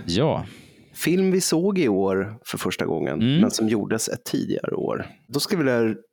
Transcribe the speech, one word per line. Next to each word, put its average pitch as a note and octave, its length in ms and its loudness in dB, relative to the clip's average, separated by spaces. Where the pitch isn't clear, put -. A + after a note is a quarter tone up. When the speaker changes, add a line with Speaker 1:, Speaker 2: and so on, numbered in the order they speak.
Speaker 1:
Ja. G#2 400 0
Speaker 2:
Film F#3 360 2
vi F#3 100 4
såg F#3 380 0
i D3+ 100 2
år G2 580 0
för - 120 -8
första - 280 -4
gången, D#2+ 360 -2
Speaker 1:
Mm. C3+ 180 4
Speaker 2:
men A#3 100 4
som A2 180 0
gjordes G#2+ 400 -2
ett - 160 -8
tidigare - 500 -4
år. - 320 -4
Då C#3+ 120 -2
ska - 160 -2
vi E3 80 2
vilja A#2 300 4